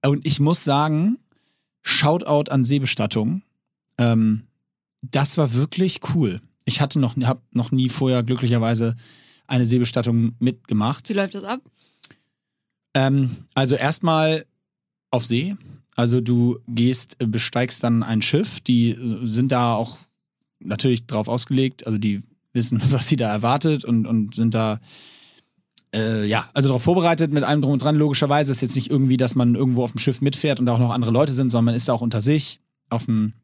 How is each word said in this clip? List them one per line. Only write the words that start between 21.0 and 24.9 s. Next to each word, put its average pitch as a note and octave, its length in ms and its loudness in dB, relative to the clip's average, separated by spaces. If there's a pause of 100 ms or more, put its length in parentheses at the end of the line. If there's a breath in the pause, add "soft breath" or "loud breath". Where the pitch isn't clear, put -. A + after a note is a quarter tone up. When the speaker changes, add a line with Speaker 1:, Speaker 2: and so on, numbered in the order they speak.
Speaker 1:
drauf G#2+ 200 -4
ausgelegt. C3 600 -2
Also A2 100 -2
die G2+ 240 -2 (320)
wissen, A#2 280 0
<laughs> C3 100 2
was A#2+ 160 0
sie D3+ 80 2
da A#2 160 -2
erwartet C3 540 0
und, A#2 200 0
und A2 300 -2
sind A2+ 180 0
da, A2 260 -2 (1120 loud breath)